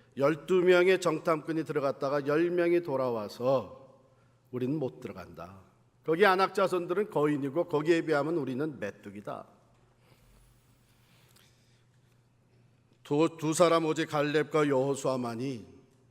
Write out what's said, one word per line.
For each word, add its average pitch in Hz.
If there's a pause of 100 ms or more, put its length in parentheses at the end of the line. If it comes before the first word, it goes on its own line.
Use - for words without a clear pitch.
(180)
열두 160
명의 180
정탐꾼이 160
들어갔다가 139
열 160
명이 175
돌아와서 120 (500)
"우리는 123
못 135
들어간다. 90 (420)
거기 170
아낙 185
자손들은 180
거인이고 147
거기에 156
비하면 151
우리는 135
메뚜기다." 101 (3500)
두, 156
두 151
사람 165
오직 156
갈렙과 147
여호수아만이 131 (440)